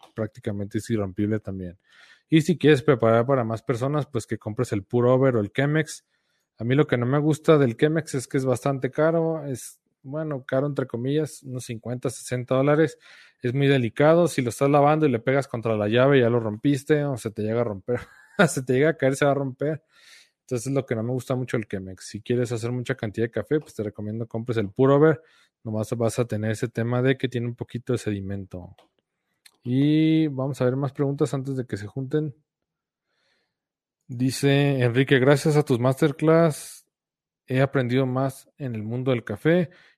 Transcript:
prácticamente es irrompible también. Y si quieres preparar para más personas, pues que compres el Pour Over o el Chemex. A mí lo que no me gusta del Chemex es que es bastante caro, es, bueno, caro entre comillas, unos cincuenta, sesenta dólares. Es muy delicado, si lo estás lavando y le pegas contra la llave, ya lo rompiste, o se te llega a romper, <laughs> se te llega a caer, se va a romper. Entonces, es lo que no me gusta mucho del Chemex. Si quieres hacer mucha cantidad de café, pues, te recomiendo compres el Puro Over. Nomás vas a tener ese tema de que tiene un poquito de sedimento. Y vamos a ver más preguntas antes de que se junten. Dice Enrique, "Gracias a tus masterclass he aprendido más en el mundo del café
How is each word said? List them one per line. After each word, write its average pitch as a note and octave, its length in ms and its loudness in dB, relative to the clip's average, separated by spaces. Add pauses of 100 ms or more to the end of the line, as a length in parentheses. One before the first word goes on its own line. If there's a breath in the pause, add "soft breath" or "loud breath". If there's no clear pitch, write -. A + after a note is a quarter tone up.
(140)
prácticamente G#2 640 -8
es - 120 -8
irrompible G#2 500 -2
también. F#2 380 -10 (500 soft breath)
Y D#3+ 140 4
si E3 160 -2
quieres D3+ 240 6
preparar A#2 420 4
para C3 200 0
más A2 180 -4
personas, C#3 440 -2
pues - 200 -6
que A2 100 -6
compres A2+ 360 -4
el G2+ 100 -2
Pour A#2+ 240 2
Over B2+ 300 4
o A2 40 2
el G2+ 120 -4
Chemex. D3+ 520 -2 (540)
A A2+ 60 -8
mí B2 100 0
lo D3 120 4
que B2 120 0
no A#2+ 80 -2
me C#3 120 0
gusta D3+ 380 4
del B2+ 200 2
Chemex D3+ 400 0
es B2 100 -6
que - 100 -4
es C3+ 80 -2
bastante C3 460 -2
caro, D#3+ 560 0
es, - 340 -10 (220)
bueno, D3 420 -8
caro C3 220 -2
entre C#3 200 -4
comillas, C#3 560 -4
unos B2+ 220 -12
cincuenta, A#2+ 460 -8
sesenta B2 460 -6
dólares. D3+ 420 2 (440 loud breath)
Es B2 100 -2
muy C#3 140 2
delicado, C#3+ 600 4
si - 140 -2
lo A#2+ 80 -2
estás C#3 220 0
lavando D3+ 340 4
y C#3+ 60 4
le A#2 80 0
pegas C3 300 0
contra A2+ 280 -4
la G#2 100 0
llave, C3 320 4
ya A#2 120 6
lo A#2+ 100 2
rompiste, C#3+ 640 0
o C3+ 140 -4
se A2 120 -8
te G#2 120 -6
llega A2 180 -2
a A#2 40 0
romper, G#2+ 360 -6 (380 loud breath)
<laughs> F3+ 100 6
se C#3 140 -6
te B2+ 100 -2
llega C#3 180 4
a D#3 60 -2
caer, C3+ 200 0
se D3 100 0
va C#3 60 4
a - 20 -2
romper. C#3 480 -4 (640 soft breath)
Entonces, B2 220 -6
es C#3 80 -4
lo C#3 100 -2
que B2 100 -4
no A2 80 -2
me A#2+ 100 -4
gusta B2+ 220 -4
mucho B2+ 220 -4
del A2 100 -4
Chemex. F#2+ 400 -12
Si G#2 140 -12
quieres A#2+ 320 -2
hacer A#2 180 -4
mucha B2 240 -4
cantidad A2 320 -4
de A2+ 40 -6
café, D3 300 -2
pues, - 140 -14
te A2 80 -6
recomiendo G#2+ 440 -8
compres A2+ 320 -6
el G2 120 -2
Puro C3+ 260 4
Over. D#3 260 4 (400 soft breath)
Nomás G#2+ 340 -6
vas A#2 220 -2
a A#2+ 80 0
tener G#2+ 240 -4
ese A#2 180 -4
tema A#2+ 320 -2
de C3 160 2
que C3 120 -4
tiene A#2+ 180 -6
un A#2+ 80 -8
poquito A#2+ 400 -8
de A2+ 40 0
sedimento. F#2+ 800 -8 (880)
Y D#3 640 2
vamos C3+ 320 -4
a B2+ 60 2
ver B2+ 100 0
más C#3 160 -2
preguntas C#3+ 400 -2
antes C3+ 240 -6
de B2+ 100 -4
que G2+ 120 -6
se G#2 80 -10
junten. C#3+ 480 -4 (1700)
Dice C#3 760 0
Enrique, C3 360 4
"Gracias D3 380 2
a D3 80 4
tus A#2+ 160 0
masterclass D#3 1040 0 (640)
he C3 160 0
aprendido C3 420 0
más C3 540 -4
en B2+ 160 -8
el G#2+ 80 -8
mundo B2 280 -4
del A#2+ 140 -2
café D#3+ 460 0 (280 soft breath)